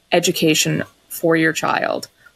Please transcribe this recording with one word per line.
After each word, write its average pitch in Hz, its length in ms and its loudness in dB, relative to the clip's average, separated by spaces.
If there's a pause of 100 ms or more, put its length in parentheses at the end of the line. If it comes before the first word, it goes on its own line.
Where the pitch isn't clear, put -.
(120)
education 165 720 0 (260)
for 165 280 0
your 160 180 2
child - 540 -2 (280)